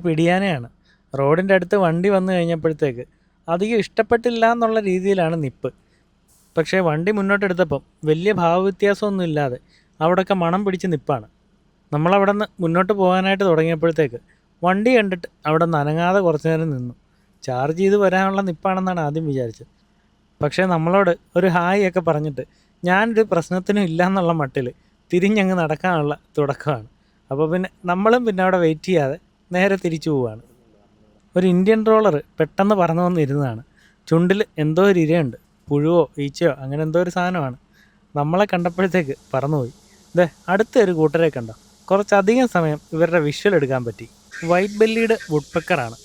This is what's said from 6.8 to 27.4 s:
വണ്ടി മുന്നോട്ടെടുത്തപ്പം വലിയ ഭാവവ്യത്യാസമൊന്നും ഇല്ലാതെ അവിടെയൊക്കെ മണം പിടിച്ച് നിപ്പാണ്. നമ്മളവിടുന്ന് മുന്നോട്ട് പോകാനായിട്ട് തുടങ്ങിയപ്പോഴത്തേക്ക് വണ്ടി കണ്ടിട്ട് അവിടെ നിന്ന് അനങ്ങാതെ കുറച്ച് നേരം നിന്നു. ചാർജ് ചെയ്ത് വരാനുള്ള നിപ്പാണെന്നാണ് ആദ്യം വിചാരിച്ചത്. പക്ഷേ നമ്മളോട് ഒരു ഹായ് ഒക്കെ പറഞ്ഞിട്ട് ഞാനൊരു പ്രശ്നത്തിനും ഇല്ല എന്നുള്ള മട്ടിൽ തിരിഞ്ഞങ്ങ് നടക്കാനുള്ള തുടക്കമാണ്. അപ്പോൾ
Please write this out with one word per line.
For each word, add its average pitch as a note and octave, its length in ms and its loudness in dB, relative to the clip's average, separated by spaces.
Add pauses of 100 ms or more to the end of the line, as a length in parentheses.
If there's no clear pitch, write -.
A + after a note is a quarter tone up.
വണ്ടി D#3+ 300 0
മുന്നോട്ടെടുത്തപ്പം F#3 640 0 (260)
വലിയ E3+ 240 2 (100)
ഭാവവ്യത്യാസമൊന്നും F#3+ 880 0
ഇല്ലാതെ C#3+ 280 -4 (460)
അവിടെയൊക്കെ F3+ 300 2 (100)
മണം F3 220 0
പിടിച്ച് F#3 280 -4
നിപ്പാണ്. B2+ 320 -4 (680)
നമ്മളവിടുന്ന് G3 520 2 (160)
മുന്നോട്ട് F3+ 380 2
പോകാനായിട്ട് F#3+ 500 2
തുടങ്ങിയപ്പോഴത്തേക്ക് D#3+ 680 0 (460)
വണ്ടി G3 320 2
കണ്ടിട്ട് F#3+ 320 -2 (200)
അവിടെ D#3+ 180 2
നിന്ന് E3 160 0
അനങ്ങാതെ E3+ 440 0
കുറച്ച് D#3 240 0
നേരം D#3+ 240 -2
നിന്നു. B2 200 -8 (520)
ചാർജ് C#3 360 -4
ചെയ്ത് G3 220 4
വരാനുള്ള F#3+ 440 2
നിപ്പാണെന്നാണ് F#3 580 -2
ആദ്യം D#3 240 -4
വിചാരിച്ചത്. B2 400 -6 (720)
പക്ഷേ D3 200 -2 (120)
നമ്മളോട് F3 380 2 (240)
ഒരു F3+ 200 2
ഹായ് F3+ 320 0
ഒക്കെ F3+ 200 -2
പറഞ്ഞിട്ട് D3+ 360 -4 (440)
ഞാനൊരു G#3+ 440 2
പ്രശ്നത്തിനും F#3 580 -2
ഇല്ല E3 200 0
എന്നുള്ള F3+ 300 0
മട്ടിൽ C3 260 -4 (460)
തിരിഞ്ഞങ്ങ് F#3+ 500 2
നടക്കാനുള്ള D3+ 520 -2 (240)
തുടക്കമാണ്. C#3 500 -4 (420)
അപ്പോൾ C#3+ 220 -2